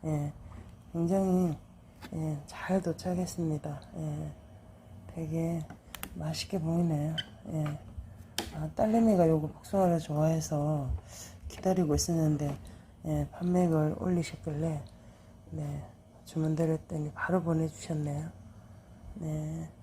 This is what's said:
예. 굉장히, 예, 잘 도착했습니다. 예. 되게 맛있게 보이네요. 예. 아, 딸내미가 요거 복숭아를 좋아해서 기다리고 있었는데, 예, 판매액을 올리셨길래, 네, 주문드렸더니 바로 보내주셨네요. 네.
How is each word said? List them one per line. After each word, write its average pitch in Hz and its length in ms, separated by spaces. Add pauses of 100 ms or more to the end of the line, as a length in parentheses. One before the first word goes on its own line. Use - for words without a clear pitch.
예. 147 300 (580)
굉장히, 180 640 (560)
예, 156 340
잘 - 340
도착했습니다. 165 1000 (160)
예. 151 360 (760)
되게 165 520 (540)
맛있게 160 460
보이네요. 160 560 (320)
예. 151 300 (760)
아, 156 220
딸내미가 220 520
요거 156 200
복숭아를 180 500
좋아해서 151 920 (600)
기다리고 180 480
있었는데, 151 600 (500)
예, 151 260
판매액을 175 680
올리셨길래, 160 880 (640)
네, 147 340 (400)
주문드렸더니 156 880
바로 175 300
보내주셨네요. 156 840 (840)
네. 156 540 (140)